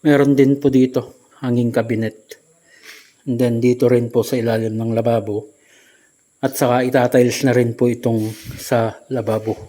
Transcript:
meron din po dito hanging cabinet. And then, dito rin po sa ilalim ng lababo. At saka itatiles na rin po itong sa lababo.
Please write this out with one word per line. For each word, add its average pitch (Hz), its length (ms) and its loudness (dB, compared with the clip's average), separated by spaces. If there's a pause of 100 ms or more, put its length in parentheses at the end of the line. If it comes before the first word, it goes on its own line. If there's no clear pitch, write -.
meron 143 320 4
din 139 240 4
po - 80 0
dito 127 720 0
hanging 120 320 0
cabinet. 113 680 -4 (840)
And 123 160 -4
then, 117 240 0
dito 123 240 2
rin 120 240 2
po 113 120 0
sa - 120 -4
ilalim 113 400 -2
ng 113 160 -4
lababo. 110 560 -2 (960)
At 131 160 -4
saka 123 240 2
itatiles 123 640 2
na 123 80 2
rin 117 200 0
po 123 120 0
itong 113 440 -2 (280)
sa 113 400 -2 (120)
lababo. 110 440 -4 (140)